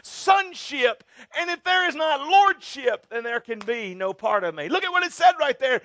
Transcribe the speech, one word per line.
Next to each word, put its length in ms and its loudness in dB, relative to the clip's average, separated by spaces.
sonship, 1040 -2
and 140 -2
if 120 -6
there 240 2
is 60 -2
not 340 -2
lordship, 840 2
then 120 -6
there 160 -4
can 200 -8
be 340 -6
no 220 -6
part 280 0
of 120 -4
me. 120 -6
Look 160 -2
at 80 -4
what 120 2
it 100 -4
said 260 6
right 200 -2
there. 240 0